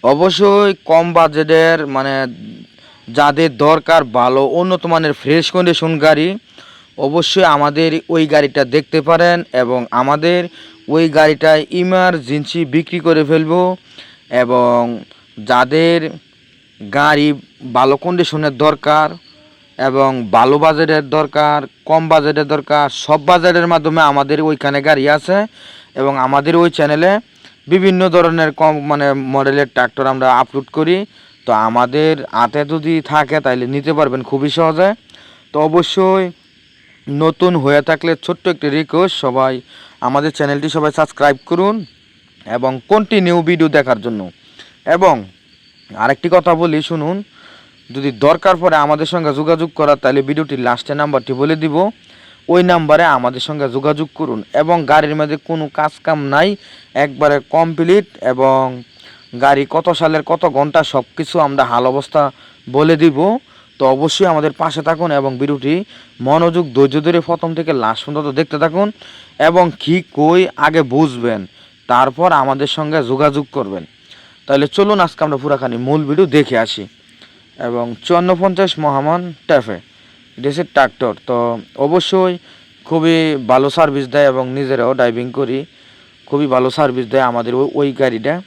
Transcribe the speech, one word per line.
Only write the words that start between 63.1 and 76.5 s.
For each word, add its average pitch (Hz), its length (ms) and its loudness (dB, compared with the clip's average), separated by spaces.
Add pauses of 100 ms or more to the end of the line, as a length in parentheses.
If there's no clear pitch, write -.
তো - 20 0 (120)
অবশ্যই 160 380 0
আমাদের 151 280 0
পাশে 160 220 -4
থাকুন 165 300 -2
এবং 139 180 0 (100)
ভিডিওটি 143 340 -2 (460)
মনোযোগ, 165 440 0 (120)
ধৈর্য 139 200 4 (100)
ধরে 170 220 2
প্রথম 170 260 -4
থেকে 160 180 -4 (100)
লাস্ট 110 220 -2
পর্যন্ত 147 240 -6 (100)
দেখতে 156 200 -4
থাকুন 165 280 0 (640)
এবং 180 160 4 (180)
কি 170 140 0 (220)
কই 160 220 4 (260)
আগে 156 160 2 (120)
বুঝবেন, 120 460 0 (480)
তারপর 131 440 2
আমাদের 139 440 0
সঙ্গে 156 220 -4 (120)
যোগাযোগ 143 340 0 (120)
করবেন। 98 280 -8 (600)
তাহলে 139 200 0 (100)
চলুন 202 240 2
আজকে 170 260 -2
আমরা 143 160 -4
পুরাখানি 131 340 -4 (100)
মূল 151 220 0
ভিডিও 170 180 2 (100)
দেখে 127 220 2